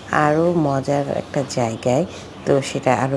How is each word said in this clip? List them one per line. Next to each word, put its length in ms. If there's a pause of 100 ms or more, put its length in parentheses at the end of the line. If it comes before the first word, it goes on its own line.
(120)
আরও 420
মজার 520 (100)
একটা 240 (100)
জায়গায়, 540 (380)
তো 100 (100)
সেটা 320
আরও 220